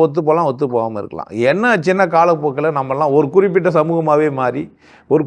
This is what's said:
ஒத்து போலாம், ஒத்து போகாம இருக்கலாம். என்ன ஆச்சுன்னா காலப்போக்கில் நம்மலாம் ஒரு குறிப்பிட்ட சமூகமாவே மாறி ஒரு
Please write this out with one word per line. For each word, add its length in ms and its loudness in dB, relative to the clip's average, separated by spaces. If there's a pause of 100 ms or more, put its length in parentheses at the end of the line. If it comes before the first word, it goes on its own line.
ஒத்து 240 0
போலாம், 220 2
ஒத்து 240 -4
போகாம 280 -2
இருக்கலாம். 280 -12 (220)
என்ன 120 -2 (100)
ஆச்சுன்னா 320 0 (100)
காலப்போக்கில் 640 0
நம்மலாம் 380 -2
ஒரு 180 4
குறிப்பிட்ட 420 2
சமூகமாவே 500 2 (120)
மாறி 240 -4 (500)
ஒரு 140 2